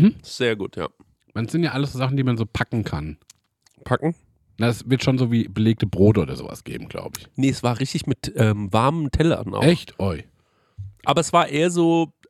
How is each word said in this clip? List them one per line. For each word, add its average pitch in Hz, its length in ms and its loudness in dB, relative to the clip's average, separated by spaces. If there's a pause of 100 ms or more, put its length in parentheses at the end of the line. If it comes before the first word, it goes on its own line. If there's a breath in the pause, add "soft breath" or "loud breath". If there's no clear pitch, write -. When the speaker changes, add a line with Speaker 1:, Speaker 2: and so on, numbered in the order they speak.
Speaker 1:
Mhm. 208 220 6
Speaker 2:
Sehr 117 320 -2
gut, 98 200 -8
ja. 82 140 -6 (440)
Speaker 1:
Man 120 140 -4
sind 170 160 -2
ja 151 80 -2
alles 135 220 -4
so 127 60 -8
Sachen, 131 180 -2
die 135 60 0
man 120 140 0
so 113 80 -2
packen - 380 -4
kann. 76 340 -8 (640)
Speaker 2:
Packen? 156 320 -2 (420)
Speaker 1:
Na, 117 100 0
es 113 220 -4
wird 131 140 2
schon 131 140 2
so 120 140 0
wie 117 160 2
belegte 110 380 0
Brote 101 360 6
oder 67 140 -4
sowas - 280 -12
geben, - 240 -12
glaub - 300 -12
ich. - 180 -20
Speaker 2:
Nee, 135 140 2
es 127 120 -2
war 120 180 0
richtig - 280 -6
mit, 120 280 -4
ähm, 104 360 2
warmen 139 400 2
Tellern 107 420 0
auch. 104 100 -2
Speaker 1:
Echt? - 360 0
Oi. 92 240 -4 (800)
Speaker 2:
Aber 165 180 0
es - 120 -2
war 170 160 4
eher 151 200 2
so, 165 440 2 (160)